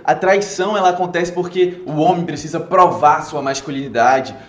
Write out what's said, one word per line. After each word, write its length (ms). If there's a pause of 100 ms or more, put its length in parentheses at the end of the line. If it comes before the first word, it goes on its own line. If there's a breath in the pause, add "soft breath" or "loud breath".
a 100
traição, 600
ela 140
acontece 420
porque 520
o 160
homem 240
precisa 360
provar 640
sua 180
masculinidade, 920 (140 loud breath)